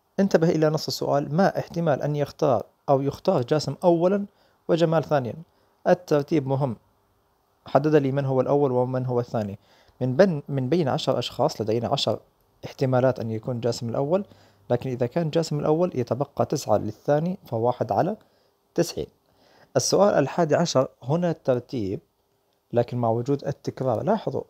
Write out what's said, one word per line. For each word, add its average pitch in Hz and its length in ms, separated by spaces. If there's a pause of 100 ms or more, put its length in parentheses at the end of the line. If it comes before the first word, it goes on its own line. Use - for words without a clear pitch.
(200)
انتبه 185 280
إلى 156 200
نص 156 180
السؤال، 143 480
ما 180 240
احتمال 165 440
أن 147 140
يختار 143 500 (220)
أو 139 120
يختار 139 420
جاسم 139 320 (100)
أولا 185 420 (420)
وجمال 165 360
ثانيا؟ 131 300 (540)
الترتيب 151 580
مهم، 135 300 (880)
حدد 151 280
لي 139 180
من 139 120
هو 135 160
الأول 143 320
ومن 127 340
هو 123 140
الثاني. 107 380 (420)
من 127 160
بن-، 165 320
من 135 200
بين 156 200
عشر 127 300
أشخاص 123 420
لدينا 110 280
عشر 113 320 (440)
احتمالات 127 560
أن 117 100
يكون 113 300
جاسم 120 280
الأول، 143 360 (460)
لكن 123 200
إذا 120 160
كان 165 240
جاسم 156 300
الأول 156 340
يتبقى 120 520
تسعة 117 300
للثاني، 147 680
فواحد 117 460
على 147 240 (580)
تسعين. - 320 (720)
السؤال 196 380
الحادي 151 400
عشر، 135 340 (140)
هنا 170 280
الترتيب 123 680 (720)
لكن 120 260
مع 120 100
وجود 120 360
التكرار. 127 580
لاحظوا 156 480